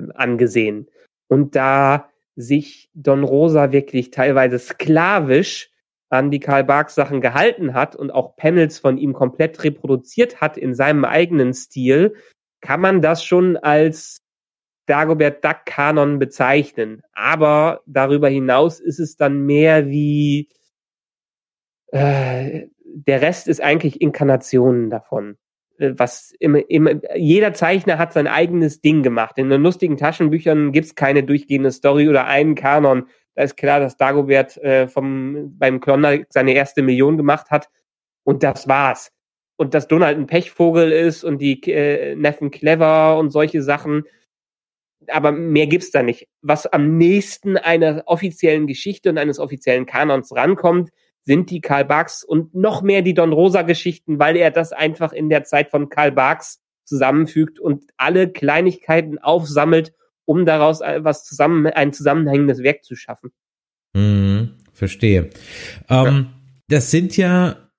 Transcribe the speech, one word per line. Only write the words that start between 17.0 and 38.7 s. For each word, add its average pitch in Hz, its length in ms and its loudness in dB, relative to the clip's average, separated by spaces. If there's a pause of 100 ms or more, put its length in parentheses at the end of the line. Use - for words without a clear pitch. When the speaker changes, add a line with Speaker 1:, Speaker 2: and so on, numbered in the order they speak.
Speaker 1:
Aber 151 760 0
darüber 139 420 0
hinaus 135 520 0
ist 165 200 -8
es 160 160 -8
dann 139 300 -2
mehr 151 420 4
wie, 147 640 -2 (1400)
äh, 135 800 -2 (180)
der 139 380 -2
Rest 175 260 -2
ist 156 120 -2
eigentlich 147 400 0
Inkarnationen 127 880 2
davon. 104 460 -10 (420)
Äh, 135 180 -2
was - 420 -6
immer, 147 300 2
immer, 156 240 2 (240)
jeder 180 380 2
Zeichner 175 440 -2
hat 170 140 -4
sein 147 140 0
eigenes 160 540 -2
Ding 151 220 2
gemacht. 117 360 -2
In 135 120 -2
den 139 120 2
lustigen 175 340 0
Taschenbüchern 156 760 0
gibt's 156 220 -2
keine 139 280 2
durchgehende 139 500 -2
Story 143 360 2
oder 135 180 2
einen 147 280 2
Kanon. 139 520 2 (280)
Da 139 80 -4
ist 139 140 -4
klar, 143 240 0
dass 135 160 -4
Dagobert, 139 600 0
äh, 131 300 0
vom, 135 720 -8
beim 131 220 0
Klondike 143 500 0
seine 135 240 0
erste 139 280 0
Million 135 340 2
gemacht 147 340 -2
hat 151 180 -2 (540)
und 139 200 0
das 139 260 -2
war's. 135 420 0 (460)